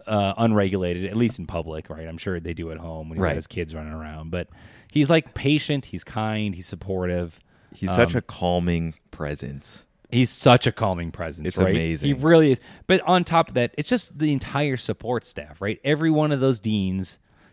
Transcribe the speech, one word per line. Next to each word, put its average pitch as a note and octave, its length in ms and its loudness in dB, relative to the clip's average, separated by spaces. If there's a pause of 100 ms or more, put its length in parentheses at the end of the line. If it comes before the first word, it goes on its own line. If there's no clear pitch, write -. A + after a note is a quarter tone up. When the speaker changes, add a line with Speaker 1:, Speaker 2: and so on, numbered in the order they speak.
Speaker 1:
uh, G2+ 300 0
unregulated, F#2+ 680 2
at F#2+ 100 -6
least A#2 220 0
in E2+ 80 -10
public, D#2+ 440 -8
right? D#2 160 -12
I'm E2 120 -12
sure F#2 220 -4
they E2+ 140 -8
do E2 160 -8
at D#2+ 80 -10
home D#2+ 300 -10
when D#2+ 100 -8
he's F#2+ 40 0
got F2+ 60 2
Speaker 2:
Right. C#2+ 80 0
Speaker 1:
his D#2 100 -8
kids D#2+ 280 -8
running D#2 180 -10
around. D#2 380 -12
But F2 180 -6 (440)
he's, D3 180 2
like, D#3+ 240 2
patient, C#3+ 520 -2
he's - 180 -12
kind, G#2+ 500 -4
he's F2 120 -12
supportive. F2+ 720 -4 (360)
Speaker 2:
He's F#2 200 -2
such F2+ 200 4
Speaker 1:
Um, B2 40 0
Speaker 2:
a A2 40 -2
calming F2 720 -2 (160)
presence. D2 720 -10 (240)
Speaker 1:
He's B2 220 2
such - 380 6
a A2+ 40 2
calming F2 380 -2
presence, D#2+ 380 -8
Speaker 2:
It's F#2 100 -4
Speaker 1:
right? F#2+ 160 4
Speaker 2:
amazing. D#3+ 320 0
Speaker 1:
He C#3+ 80 2
really D#3 380 6
is. B2+ 80 0 (260)
But F#3 160 4
on F3 220 2
top E3 240 2
of - 60 -16
that, B2 220 0
it's D3 120 -4
just - 300 -2
the D3+ 140 2
entire C#3 440 0
support A#2 500 -4
staff, D2 340 -14
right? G#2 220 -2
Every D3+ 300 2
one D3+ 180 4
of C#3+ 80 2
those B2+ 220 2
deans, F#2+ 580 0 (340)